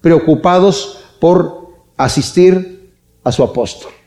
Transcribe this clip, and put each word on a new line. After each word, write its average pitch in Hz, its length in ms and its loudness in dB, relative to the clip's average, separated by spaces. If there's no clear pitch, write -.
preocupados 175 960 0
por - 480 0
asistir 180 920 -2
a 127 80 -4
su 123 140 0
apóstol. - 480 -8